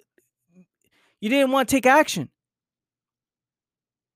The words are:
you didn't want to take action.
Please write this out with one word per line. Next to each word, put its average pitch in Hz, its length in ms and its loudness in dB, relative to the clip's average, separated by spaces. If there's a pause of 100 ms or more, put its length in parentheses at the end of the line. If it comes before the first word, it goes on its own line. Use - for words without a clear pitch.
(1200)
you 214 100 -6
didn't 269 220 0
want 269 160 -2
to 269 80 0
take 254 100 -2
action. 262 420 0 (1900)